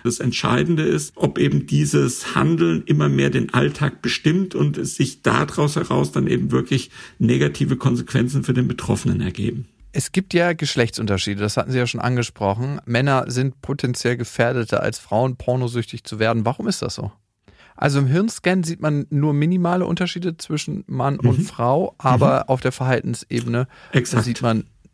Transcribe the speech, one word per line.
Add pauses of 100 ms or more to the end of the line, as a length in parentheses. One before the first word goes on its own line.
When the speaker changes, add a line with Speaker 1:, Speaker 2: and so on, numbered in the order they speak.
Speaker 1:
Das
Entscheidende
ist,
ob
eben
dieses
Handeln
immer
mehr
den
Alltag
bestimmt
und
es
sich
daraus
heraus
dann
eben
wirklich (280)
negative
Konsequenzen
für
den
Betroffenen
ergeben. (260)
Speaker 2:
Es
gibt
ja
Geschlechtsunterschiede,
das
hatten
Sie
ja
schon
angesprochen.
Männer
sind
potenziell
gefährdeter
als
Frauen,
pornosüchtig
zu
werden.
Warum
ist
das
so? (640)
Also
im
Hirnscan
sieht
man
nur
minimale
Unterschiede
zwischen
Mann
und
Speaker 1:
Mhm.
Speaker 2:
Frau,
aber
Speaker 1:
Mhm.
Speaker 2:
auf
der
Verhaltensebene (260)
Speaker 1:
Exakt.
Speaker 2:
sieht
man (300)